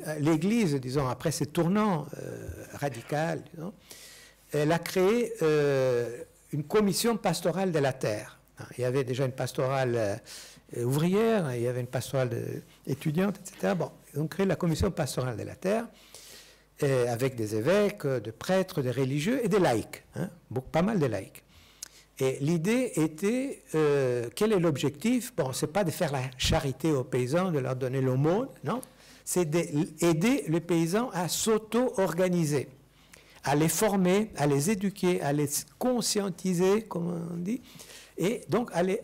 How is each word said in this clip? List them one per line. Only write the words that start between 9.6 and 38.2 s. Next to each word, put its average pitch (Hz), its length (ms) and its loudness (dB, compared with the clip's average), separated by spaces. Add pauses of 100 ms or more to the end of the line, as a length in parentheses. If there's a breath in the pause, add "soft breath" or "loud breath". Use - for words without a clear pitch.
euh, - 920 -6
ouvrière, 180 680 2
il 120 60 -2
y 120 60 0
avait 127 140 -2
une 120 60 -4
pastorale 131 420 -2
de, - 320 -6 (260 loud breath)
étudiante, 165 500 0
et - 120 -18
cetera. 190 260 -2
Bon, 156 160 -2 (220)
ils 143 80 -4
ont 160 60 -2
créé 196 180 -2
la 185 100 2
commission 180 340 0
pastorale 127 460 -2
de 101 80 -8
la 101 120 -10
terre, 220 300 -2 (960 loud breath)
euh, 127 280 4
avec 120 240 0
des 110 200 -4
évêques, 196 520 2
de 123 240 -2
prêtres, 185 500 0
des 123 100 0
religieux 147 520 0
et 208 60 0
des 202 100 4
laïcs, 123 440 0 (120)
hein, 185 140 -4 (200)
beaucoup, 127 200 -6
pas 160 120 2
mal 214 180 2
de 147 60 2
laïcs. 101 380 -6 (800 loud breath)
Et 131 180 0
l'idée 175 580 2
était, 196 640 -2 (100)
euh, 135 640 2
quel 220 180 2
est 190 60 4
l'objectif ? 170 760 0
Bon, 131 180 0
c'est 151 200 -2
pas 202 100 2
de 165 60 0
faire 151 220 -2
la 139 100 -2 (160)
charité 156 540 0
aux 135 120 2
paysans, 135 460 0
de 156 80 0
leur 127 180 -2
donner 127 240 -2
l'aumône, 143 480 2 (160)
non ? 185 160 -2 (460 loud breath)
C'est 180 200 0
d'aider 165 1000 2
le 160 120 0
paysan 170 540 0
à 175 140 -2
s'auto-organiser, 185 1400 0 (760 loud breath)
à 135 120 2
les 160 140 4
former, 196 680 4
à 143 100 0
les 143 240 2
éduquer, 185 540 0
à 143 100 2
les 147 160 2 (300)
conscientiser, 196 1040 2
comme 170 500 -6
on 170 40 -6
dit, 185 260 -4 (560 loud breath)
et 196 300 0